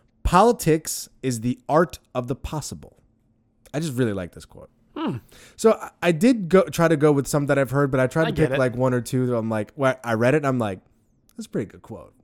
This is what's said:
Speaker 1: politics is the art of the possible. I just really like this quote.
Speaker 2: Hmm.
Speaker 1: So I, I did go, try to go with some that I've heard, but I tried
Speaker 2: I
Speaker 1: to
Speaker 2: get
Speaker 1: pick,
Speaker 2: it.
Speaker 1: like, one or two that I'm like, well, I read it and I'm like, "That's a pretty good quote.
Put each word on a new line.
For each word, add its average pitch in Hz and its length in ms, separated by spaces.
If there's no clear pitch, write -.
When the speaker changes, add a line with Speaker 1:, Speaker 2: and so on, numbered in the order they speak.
Speaker 1:
politics 175 840
is 127 180
the 123 180
art 160 300
of 123 140
the 139 60
possible. - 680
I 139 60
just 160 140
really 120 180
like 92 200
this 78 120
quote. - 260
Speaker 2:
Hmm. 294 200
Speaker 1:
So 220 160
I, - 180
I 180 100
did 196 360
go, 180 160
try 165 240
to 165 80
go 151 160
with 139 140
some 170 200
that 139 120
I've 135 120
heard, 139 200
but 135 100
I 127 60
tried 160 180
Speaker 2:
I - 20
Speaker 1:
to 160 60
Speaker 2:
get 156 180
Speaker 1:
pick, 135 60
Speaker 2:
it. - 20
Speaker 1:
like, 127 180
one 127 180
or 123 60
two 127 260
that 123 100
I'm 113 140
like, 107 240
well, 131 300
I 117 100
read 120 200
it 156 40
and 143 80
I'm 131 120
like, 101 220
"That's 214 100
a - 40
pretty 135 200
good 90 120
quote. - 420